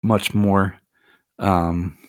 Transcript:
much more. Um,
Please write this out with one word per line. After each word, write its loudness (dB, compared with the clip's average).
much 0
more. 0
Um, -2